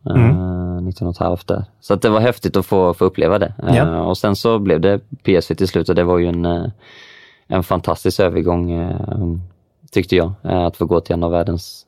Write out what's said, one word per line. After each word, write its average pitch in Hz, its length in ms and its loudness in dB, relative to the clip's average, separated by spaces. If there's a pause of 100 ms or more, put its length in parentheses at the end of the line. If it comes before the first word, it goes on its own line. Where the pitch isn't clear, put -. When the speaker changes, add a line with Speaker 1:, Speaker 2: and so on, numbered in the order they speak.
Speaker 1:
Mm. 120 200 4
Speaker 2:
eh, 90 520 -2
nitton 90 260 -6
och 87 60 -4
ett - 60 -12
halvt 87 280 -2
där. 98 180 -2 (140)
Så - 140 -2
att 98 80 -2
det 113 80 4
var 107 100 4
häftigt 117 380 0
att 95 80 0
få, 92 280 2
få 90 120 0
uppleva 92 340 2
det. 95 140 -2 (140)
Eh, 117 80 4
Speaker 1:
Ja. 85 260 2
Speaker 2:
och 87 160 -2
sen 101 180 0
så 113 240 2
blev 85 220 0
det 98 180 2 (240)
P 95 120 4
S 85 160 0
V 82 40 -2
till 95 120 0
slut 85 220 -2
och 87 60 4
det 87 80 2
var 87 140 2
ju 87 100 2
en, 85 180 -2
eh, 87 200 -2 (800)
en 90 160 -2
fantastisk 87 560 -2
övergång, 87 520 0
eh, 87 680 -4 (540)
tyckte 92 240 0
jag, 87 180 2 (100)
eh, 90 220 0
att 82 120 -4
få 87 80 0
gå 85 140 2
till 85 140 -4
en 85 100 -2
av 85 80 -2
världens 85 560 -4